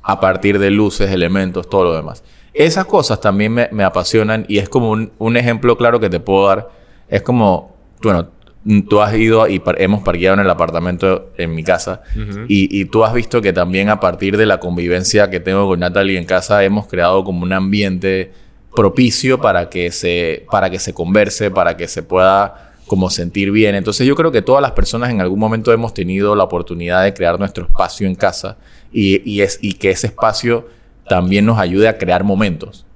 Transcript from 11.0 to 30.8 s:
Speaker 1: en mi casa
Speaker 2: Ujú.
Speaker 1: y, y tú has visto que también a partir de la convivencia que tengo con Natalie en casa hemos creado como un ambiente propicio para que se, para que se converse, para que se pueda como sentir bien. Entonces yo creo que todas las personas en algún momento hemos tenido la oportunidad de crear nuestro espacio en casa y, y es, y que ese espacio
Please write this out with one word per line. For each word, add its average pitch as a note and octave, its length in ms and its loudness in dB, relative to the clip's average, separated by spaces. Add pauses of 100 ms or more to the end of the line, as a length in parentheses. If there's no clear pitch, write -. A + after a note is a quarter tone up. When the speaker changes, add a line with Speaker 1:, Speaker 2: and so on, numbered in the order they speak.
Speaker 1:
en E2 160 -6
mi D#2+ 100 -8
casa F2+ 380 -2 (140)
Speaker 2:
Ujú. G#2 320 -10
Speaker 1:
y, G2+ 320 2
y F#2+ 60 -2
tú A2 180 2
has A2 100 0
visto A#2+ 280 -2
que G2+ 120 0
también F#2 360 0
a G#2+ 100 2
partir F#2+ 380 0
de A2 80 4
la G2 160 2
convivencia F2+ 680 0
que F2+ 120 -6
tengo F#2+ 260 0
con F2+ 140 0
Natalie F#2+ 360 0
en F2 80 -6
casa F#2 380 2
hemos G2+ 240 0
creado F#2 380 2
como F2+ 180 -6
un F2+ 100 -4
ambiente F#2+ 800 -2 (420)
propicio B2 680 2
para F2+ 280 0
que F2 220 -4
se, F2 580 -4
para F#2+ 200 0
que F2+ 100 -8
se - 140 -8
converse, G2 580 -2
para F2 260 0
que E2+ 100 -8
se - 160 -10
pueda F#2+ 680 0 (160)
como F#2 220 0
sentir G2 420 -4
bien. G#2 240 2
Entonces G#2 320 -2
yo C#3 80 2
creo E3 160 0
que A#2 100 2
todas C3 200 2
las C3 100 -2
personas A#2+ 380 0
en A2 120 -2
algún F#2 180 -2
momento A2 340 0
hemos A2+ 200 -2
tenido G2 420 0
la G2+ 80 4
oportunidad F2 600 -2
de G2 100 0
crear F2 260 0
nuestro F#2+ 260 -6
espacio F#2+ 420 2
en F#2 80 -2
casa G2+ 420 -4 (340)
y, G2 380 2
y G2+ 120 -2
es, G2 200 0
y G2+ 120 -4
que G2 180 -2
ese F#2 160 -2
espacio A#2 600 -2 (400)